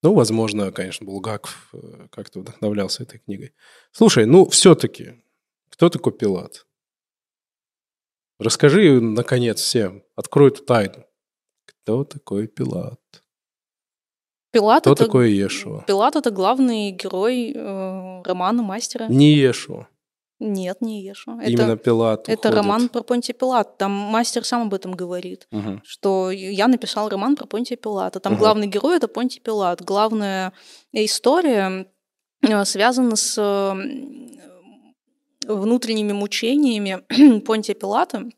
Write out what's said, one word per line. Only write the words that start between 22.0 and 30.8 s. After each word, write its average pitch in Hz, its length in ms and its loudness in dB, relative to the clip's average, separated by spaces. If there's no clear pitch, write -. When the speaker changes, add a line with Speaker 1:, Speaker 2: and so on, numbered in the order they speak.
Speaker 2:
это 220 200 -2
Speaker 1:
уходит. 220 80 2
Speaker 2:
роман 214 320 0
про 240 140 -6
Понтия 240 320 -4
Пилата. 254 440 0
Там 196 140 -2
«Мастер» 220 520 -2
сам 240 240 -4
об 196 60 -6
этом 190 180 -8
говорит, 180 580 -12
Speaker 1:
Мгм. 104 340 -8
Speaker 2:
что 190 460 -2
я 190 380 -2
написал 220 400 -2
роман 208 280 -2
про - 100 -12
Понтия 233 300 -8
Пилата. 190 440 -8
Там 196 140 -2
Speaker 1:
Мгм. 208 60 -2
Speaker 2:
главный 214 280 2
герой — 208 280 0
это 240 120 0
Понтий 247 320 -6
Пилат. 196 420 -4
Главная 196 680 -2